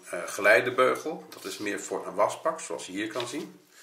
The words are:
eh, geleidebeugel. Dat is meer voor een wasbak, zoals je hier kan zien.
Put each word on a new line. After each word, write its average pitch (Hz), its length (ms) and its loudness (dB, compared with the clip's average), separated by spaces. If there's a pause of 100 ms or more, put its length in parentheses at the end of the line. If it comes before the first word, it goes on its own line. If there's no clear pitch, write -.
(120)
eh, 90 140 -6
geleidebeugel. 127 1040 4
Dat - 160 -16
is - 120 -10
meer 101 240 -4
voor 95 260 -6
een 90 80 -10
wasbak, - 440 0
zoals - 260 -8
je 92 60 -12
hier 104 200 -4
kan 120 160 -6
zien. 143 380 -10 (180)